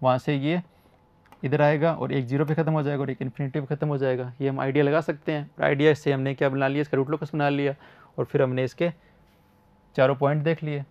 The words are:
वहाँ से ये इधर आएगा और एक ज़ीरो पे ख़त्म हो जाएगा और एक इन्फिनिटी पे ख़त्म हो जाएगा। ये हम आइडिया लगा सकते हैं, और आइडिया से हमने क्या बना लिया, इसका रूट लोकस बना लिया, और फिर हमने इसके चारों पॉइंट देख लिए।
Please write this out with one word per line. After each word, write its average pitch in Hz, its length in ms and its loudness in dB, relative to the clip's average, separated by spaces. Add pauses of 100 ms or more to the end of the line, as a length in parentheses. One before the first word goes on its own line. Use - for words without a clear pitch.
वहाँ 127 140 4
से 147 180 -2
ये 151 260 0 (840)
इधर 143 180 2
आएगा 151 320 4
और 127 200 -4
एक 139 120 0
ज़ीरो 139 200 0
पे 151 100 -2
ख़त्म 160 160 0
हो 156 120 0
जाएगा 143 180 -2
और 139 80 -4
एक 131 120 -6
इन्फिनिटी 135 380 -6
पे 139 80 -6
ख़त्म 151 200 -4
हो 143 100 -2
जाएगा। 127 340 -2 (100)
ये 139 80 0
हम 135 100 -4
आइडिया 135 240 2
लगा 143 180 2
सकते 151 300 -6
हैं, 147 180 -4
और - 160 -4
आइडिया 147 280 4
से 147 200 0
हमने 135 200 -2
क्या 139 160 0
बना 135 180 0
लिया, 139 140 0
इसका 147 160 -2
रूट 135 120 0
लोकस 151 240 -6
बना 147 160 0
लिया, 139 240 0 (440)
और 131 80 -2
फिर 143 160 0
हमने 131 220 0
इसके 170 280 -2 (1040)
चारों 135 200 4
पॉइंट 143 280 0
देख 160 200 0
लिए। 147 280 -6